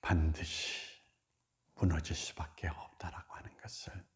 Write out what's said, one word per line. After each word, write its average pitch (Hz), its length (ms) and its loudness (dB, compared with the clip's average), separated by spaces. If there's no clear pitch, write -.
반드시 - 1000 2
무너질 80 420 4
수밖에 - 500 -6
없다라고 - 680 -8
하는 - 240 -14
것을 - 460 -12